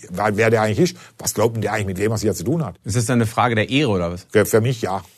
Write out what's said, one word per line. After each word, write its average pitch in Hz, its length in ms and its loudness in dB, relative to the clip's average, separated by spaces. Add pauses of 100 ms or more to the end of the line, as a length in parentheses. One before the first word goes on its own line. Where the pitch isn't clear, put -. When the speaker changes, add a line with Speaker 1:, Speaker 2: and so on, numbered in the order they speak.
(100)
Speaker 1:
wer 104 380 0
der 110 140 4
eigentlich 110 300 2
ist? - 40 -16 (220)
Was - 160 -6
glaubt 113 220 2
denn 110 60 -4
der 104 100 -2
eigentlich, 107 140 -2
mit 92 120 -6
wem 107 140 0
er - 20 -2
es - 80 -4
hier 104 120 0
zu 82 100 -10
tun 151 200 -2
hat? 90 200 -10
Speaker 2:
Ist 104 120 -2
das 120 80 0
dann 120 140 0
eine 117 80 2
Frage 113 300 0
der 107 120 0
Ehre 131 220 2
oder 87 220 0
was? 90 180 -12
Speaker 1:
Für, 104 160 4
für 110 160 2
mich 120 180 -2
ja. 95 220 -4 (160)